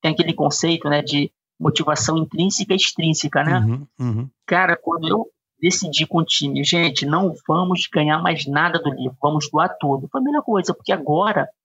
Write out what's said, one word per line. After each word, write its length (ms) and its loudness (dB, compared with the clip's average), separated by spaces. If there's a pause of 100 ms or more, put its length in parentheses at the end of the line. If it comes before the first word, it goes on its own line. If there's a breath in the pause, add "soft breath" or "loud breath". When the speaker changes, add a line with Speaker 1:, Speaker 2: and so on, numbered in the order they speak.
Speaker 1:
tem 80 2
aquele 220 0
conceito, 540 0
né, 140 2
de 300 -2 (280)
motivação 560 0
intrínseca 580 0
e 40 2
extrínseca, 680 0
né? 140 2
Speaker 2:
Uhum, 300 0 (120)
uhum. 300 -2 (160)
Speaker 1:
Cara, 320 2
quando 300 -4
eu 200 0 (300)
decidi 480 0
com 140 0
o 60 2
time, 380 0
"Gente, 420 0
não 280 2 (140)
vamos 440 0
ganhar 300 2
mais 240 -2
nada 320 0
do 160 -2
livro, 280 -6
vamos 280 0
doar 300 0
tudo." 320 -2
Foi 100 -2
a 20 0
melhor 200 0
coisa, 300 0
porque 180 -4
agora 560 0 (160)